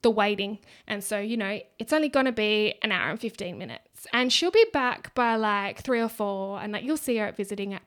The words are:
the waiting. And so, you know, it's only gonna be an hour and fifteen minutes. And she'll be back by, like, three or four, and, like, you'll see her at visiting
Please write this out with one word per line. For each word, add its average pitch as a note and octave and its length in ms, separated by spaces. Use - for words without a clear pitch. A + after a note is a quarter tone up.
the A#3+ 80
waiting. G#3 480
And G3+ 160
so, G#3 160
you A3 180
know, G3+ 220
it's A3+ 160
only D4+ 160
gonna C4 220
be G#3+ 500
an G#3+ 100
hour D#3+ 200
and A3 80
fifteen F3+ 400
minutes. - 520
And B3 220
she'll E4+ 160
be A4 240
back B3+ 400
by, A#3 220
like, G3+ 480
three A#3+ 180
or A3+ 80
four, G3 500
and, G#3 140
like, G#3 100
you'll D4+ 140
see A#3+ 200
her G#3 100
at - 100
visiting G3 500